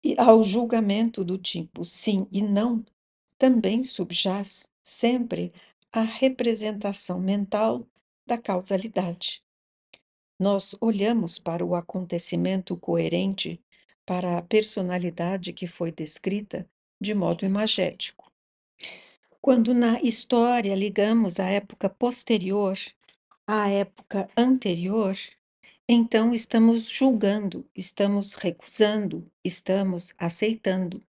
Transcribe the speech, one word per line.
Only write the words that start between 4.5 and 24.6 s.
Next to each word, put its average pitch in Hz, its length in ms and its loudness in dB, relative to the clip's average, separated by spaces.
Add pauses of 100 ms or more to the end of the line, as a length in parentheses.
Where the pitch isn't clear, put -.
sempre 233 680 -2 (400)
a 226 100 0
representação 220 1160 -2
mental 208 680 0 (400)
da 240 100 -2
causalidade. 190 1040 -4 (1000)
Nós 196 420 2
olhamos 220 580 0
para 175 260 -4
o 175 100 -2
acontecimento 180 1000 -4
coerente, 170 880 -2 (440)
para 180 320 -4
a 175 40 -4
personalidade 180 1120 -2
que 185 120 -10
foi 170 260 -8
descrita 185 760 -6 (300)
de 208 140 -4
modo 175 320 0
imagético. 196 840 -2 (1120)
Quando 247 320 4
na 233 280 2
história 233 760 2
ligamos 202 640 0
a 185 100 -2
época 202 400 -2
posterior 202 880 0 (680)
à 208 220 0
época 196 680 -4
anterior, 202 800 2 (720)